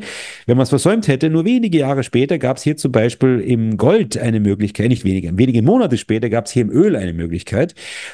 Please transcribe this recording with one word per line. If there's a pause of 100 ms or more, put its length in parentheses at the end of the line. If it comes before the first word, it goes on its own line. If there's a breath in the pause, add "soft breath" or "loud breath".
(480 loud breath)
Wenn
man
es
versäumt
hätte,
nur
wenige
Jahre
später
gab's
hier
zum
Beispiel
im
Gold
eine
Möglichkeit,
nicht
wenige,
wenige
Monate
später
gab's
hier
im
Öl
eine
Möglichkeit. (380 loud breath)